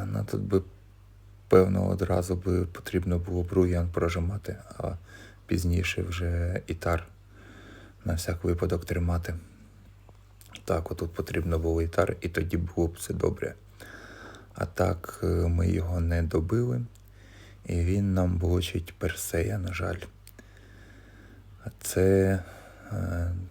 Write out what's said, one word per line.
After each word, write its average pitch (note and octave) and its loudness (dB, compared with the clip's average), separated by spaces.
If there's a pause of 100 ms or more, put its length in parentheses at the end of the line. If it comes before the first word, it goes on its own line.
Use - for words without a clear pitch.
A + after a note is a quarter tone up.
ну G2+ -2
тут G2+ 0
би, F#2+ 4 (840)
певно, F#2+ 6
одразу F#2 0
би F2+ 0
потрібно F2+ -2
було F2 -2
б E2+ -6
Руян F2 4
прожимати, E2+ -2 (200)
а - -4 (520)
пізніше F2 0
вже F2 -2
Ітар E2+ -2 (1000)
на F2+ 0
всяк E2+ -4
випадок F2 0
тримати. F2 0 (1300)
Так, E2 -2
отут F2 -6
потрібно E2+ -2
було E2 2
Ітар, E2+ 0
і F2+ -4
тоді F2 -2
було E2+ 0
б E2 -4
все - -8
добре. E2 -2 (1000)
А - -2
так, - -2
е, F2+ 2
ми F2 2
його F2 0
не E2+ 2
добили, A2+ 0 (840)
і F2 -2
він F#2+ 2
нам F2+ 2
блочить F2 0
Персея, E2+ -2
на F#2 -4
жаль. F2 -4 (1700)
А - -8 (120)
це, F#2+ 6 (520)
е, F2 -2 (200)